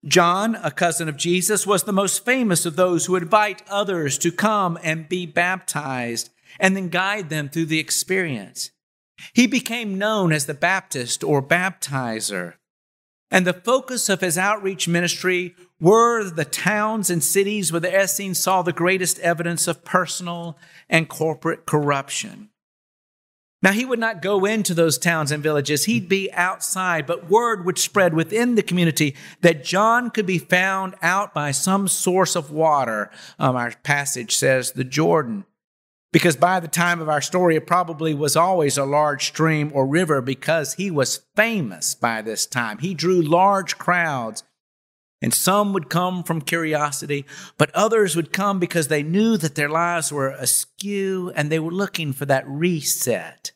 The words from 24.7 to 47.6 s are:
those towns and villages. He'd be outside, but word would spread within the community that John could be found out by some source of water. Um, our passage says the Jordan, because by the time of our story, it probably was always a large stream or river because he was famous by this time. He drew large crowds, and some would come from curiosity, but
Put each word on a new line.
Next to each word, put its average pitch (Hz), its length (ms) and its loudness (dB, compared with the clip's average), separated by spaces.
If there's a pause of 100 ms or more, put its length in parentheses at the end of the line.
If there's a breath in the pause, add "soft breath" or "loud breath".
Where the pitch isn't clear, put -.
those 165 240 2
towns 160 320 0
and 151 100 -2
villages. 143 440 0
He'd 208 240 0
be 190 240 0
outside, 180 760 -2
but 170 240 -6
word 220 340 2
would 180 140 -2
spread 180 340 2
within 226 440 0
the 202 60 4
community 165 520 2 (260 loud breath)
that 165 240 4
John 226 460 2
could 220 160 -2
be 180 120 0
found 190 600 -2
out 190 320 0
by 147 200 -2
some 190 340 0
source 180 480 0
of 151 160 -4
water. 139 600 0 (280 loud breath)
Um, 135 160 2
our 120 180 -4 (120)
passage 139 500 -2
says 131 380 2
the 131 100 -6
Jordan, 135 600 0 (680)
because 165 220 4
by 180 240 4
the 165 80 -6
time 170 340 0
of 156 80 -4
our 151 140 0
story, 180 320 2
it 156 140 -2
probably 165 460 0
was 143 200 0
always 165 420 4
a 139 80 0
large 143 420 0
stream 156 460 0
or 135 140 2
river 151 340 2
because 139 540 -2
he 190 160 -4
was 139 340 -2 (120)
famous 180 580 0
by 113 260 -2
this 107 260 -4
time. 113 320 -4
He 185 160 -4
drew 170 280 2
large 185 560 4
crowds, 147 640 -2 (800)
and - 100 0
some 202 400 2
would 170 160 -2
come 180 360 -2
from 160 180 -2
curiosity, 147 840 -2 (320 loud breath)
but - 200 2